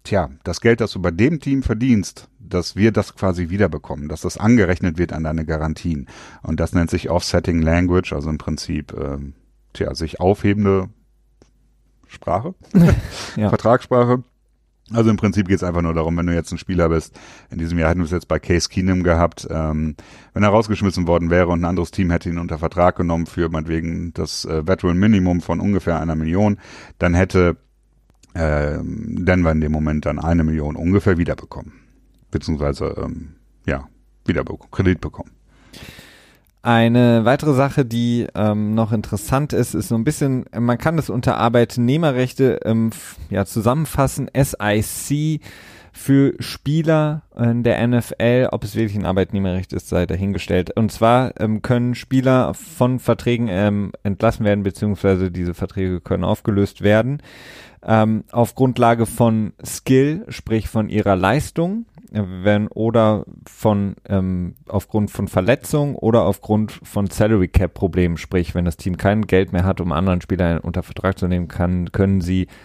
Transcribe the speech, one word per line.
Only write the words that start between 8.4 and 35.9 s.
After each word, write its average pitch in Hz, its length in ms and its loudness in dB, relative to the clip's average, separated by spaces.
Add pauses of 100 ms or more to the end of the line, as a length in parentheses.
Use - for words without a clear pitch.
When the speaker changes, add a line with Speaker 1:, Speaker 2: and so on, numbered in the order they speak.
Speaker 1:
ähm, 69 340 -8 (400)
tja, - 220 -4
sich - 240 -8
aufhebende 98 680 2 (1160)
Sprache, 113 480 -6 (180)
<laughs> 170 220 6 (400)
Speaker 2:
Ja. 107 140 0
Speaker 1:
Vertragssprache. 120 720 2 (680)
Also 113 180 4
im 107 80 2
Prinzip 101 300 0
geht's 90 160 2
einfach 85 180 -2
nur 82 140 -2
darum, 85 200 0
wenn 85 120 -2
du 85 80 0
jetzt 82 160 -4
ein 82 80 -8
Spieler 85 300 0
bist, 80 300 -2 (300)
in - 80 -10
diesem 82 220 -2
Jahr 80 100 2
hätten 85 120 0
wir 85 40 0
es 78 60 -6
jetzt 87 160 -4
bei 80 100 0
Case 87 320 0
Keenum 92 320 0
gehabt, 85 480 0
ähm, 78 460 -4 (400)
wenn 98 80 2
er 104 60 4
rausgeschmissen 101 580 0
worden 85 240 2
wäre 87 160 4
und 85 140 0
ein 87 40 0
anderes 87 240 -2
Team 90 220 -2
hätte 85 180 -2
ihn 85 80 -6
unter 85 220 -6
Vertrag 87 360 2
genommen 85 300 -2
für 82 240 -4
meinetwegen 82 640 -6
das, - 320 -8
äh, 78 220 -4
Veteran 90 320 0
Minimum 92 420 4
von 87 180 -4
ungefähr 87 400 0
einer 82 140 -2
Million, 87 460 0 (400)
dann 87 160 2
hätte, 90 420 4 (760)
ähm, 76 920 -4
Denver 90 280 4
in 78 80 2
dem 76 100 0
Moment 76 340 -2
dann 76 140 -2
eine 82 240 2
Million 78 320 -2
ungefähr 92 420 2
wiederbekommen. - 560 -6 (560)
Beziehungsweise, 71 640 -4 (100)
ähm, - 260 -10 (360)
ja, 67 200 -4 (420)
wiederbe-, 76 320 -2 (100)
Kredit 92 320 0
bekommen. - 300 -12 (1300)